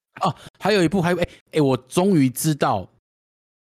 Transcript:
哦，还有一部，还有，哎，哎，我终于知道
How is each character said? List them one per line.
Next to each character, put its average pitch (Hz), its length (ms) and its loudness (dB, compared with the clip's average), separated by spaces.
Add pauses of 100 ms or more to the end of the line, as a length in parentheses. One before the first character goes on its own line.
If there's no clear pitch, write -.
(220)
哦， 170 120 -2 (260)
还 196 120 0
有 202 100 2
一 160 60 2
部， 190 140 0
还 170 80 0
有， 180 80 -2
哎， 175 100 -2 (240)
哎， 160 80 0
我 135 160 2
终 180 400 0
于 135 140 4
知 156 240 -2
道 120 340 -2 (920)